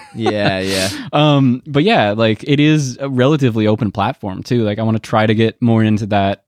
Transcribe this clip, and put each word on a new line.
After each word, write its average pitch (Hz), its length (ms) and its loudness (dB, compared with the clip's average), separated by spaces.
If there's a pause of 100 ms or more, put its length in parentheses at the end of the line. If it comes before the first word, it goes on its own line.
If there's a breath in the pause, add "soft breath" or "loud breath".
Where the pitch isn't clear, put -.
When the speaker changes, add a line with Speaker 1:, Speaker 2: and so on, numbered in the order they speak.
(160)
Speaker 1:
Yeah, 101 440 -2
yeah. 95 520 -4
Speaker 2:
Um, 139 540 2
but 143 160 0
yeah, 160 300 2
like, 110 340 0
it 143 140 2
is 147 400 2
a 139 80 -6
relatively 127 580 0
open 107 240 0
platform 98 540 -6
too. 120 180 -2
Like, 104 160 -4
I 113 40 -4
wanna 110 180 0
try 110 260 0
to 110 80 2
get 110 260 0
more 113 220 2
into 107 240 0
that, 98 420 -2